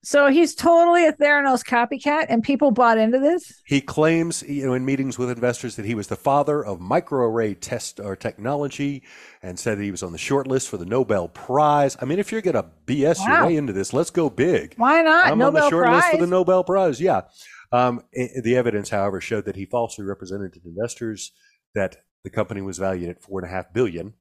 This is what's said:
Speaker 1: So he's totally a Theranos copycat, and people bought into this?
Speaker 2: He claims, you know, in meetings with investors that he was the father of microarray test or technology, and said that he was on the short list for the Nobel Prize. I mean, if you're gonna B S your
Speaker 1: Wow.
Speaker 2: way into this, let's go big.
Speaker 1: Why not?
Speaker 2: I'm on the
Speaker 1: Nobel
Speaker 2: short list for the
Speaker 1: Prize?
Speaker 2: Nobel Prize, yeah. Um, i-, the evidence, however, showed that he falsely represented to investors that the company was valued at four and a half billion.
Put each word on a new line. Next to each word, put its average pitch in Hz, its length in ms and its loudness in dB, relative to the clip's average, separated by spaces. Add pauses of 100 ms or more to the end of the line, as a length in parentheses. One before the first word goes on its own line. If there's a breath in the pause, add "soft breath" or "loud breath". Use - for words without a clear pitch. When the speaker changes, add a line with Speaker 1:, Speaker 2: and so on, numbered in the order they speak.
Speaker 1:
So 285 260 4
he's 302 280 4
totally 339 500 6
a 302 60 4
Theranos 285 520 2
copycat, 262 640 -2
and 226 140 0
people 277 300 2
bought 226 260 4
into 226 220 2
this? 330 460 -2
Speaker 2:
He 139 140 2
claims, 165 640 0
you 143 240 -6
know, 127 80 0
in 127 100 -2
meetings 135 340 -2
with 123 120 -2
investors 120 460 -4
that 104 80 -10
he 113 100 -4
was 104 140 -6
the 101 80 -6
father 147 480 0
of 98 160 -6
microarray 113 800 -2
test - 400 -10
or 101 160 -8
technology, 143 840 -6 (400 loud breath)
and 90 160 -12
said 107 200 -4
that 101 60 -6
he 101 60 -6
was 90 140 -10
on 85 80 -10
the 82 60 -12
short 139 300 -2
list 131 200 -2
for - 80 -10
the 85 100 -8
Nobel 104 420 0
Prize. 147 720 2
I 127 40 -6
mean, 151 160 -2
if - 120 -6
you're 220 100 -4
gonna 139 280 -2 (160)
B 135 180 0
S 170 200 2
your 240 160 4
Speaker 1:
Wow. 185 60 4
Speaker 2:
way 170 100 2
into 139 160 -4
this, 95 200 -4
let's 151 180 0
go 160 200 0
big. 147 460 0
Speaker 1:
Why 285 260 2
not? 330 240 4
Speaker 2:
I'm - 60 2 (100)
on 285 100 4
the 311 80 4
Speaker 1:
Nobel 285 100 4
Speaker 2:
short 233 200 4
list 302 180 6
for 330 80 2
the - 20 0
Speaker 1:
Prize? 175 120 0
Speaker 2:
Nobel 185 340 4
Prize, 180 360 0
yeah. 151 220 2 (500 loud breath)
Um, 123 300 2 (140)
i-, 123 120 -4 (140)
the 120 140 2
evidence, 107 340 0
however, 98 300 -2
showed 104 260 -6
that 95 100 -8
he 95 100 -10
falsely 113 380 -4
represented 95 500 -10
to 87 100 -20
investors 107 680 -10 (420)
that 98 220 -4 (280)
the - 60 -14
company 104 320 -6
was 95 160 -10
valued 92 320 -4
at - 100 -16
four 98 200 -10
and 87 100 -12
a - 20 -10
half 92 220 -10
billion. 98 460 -4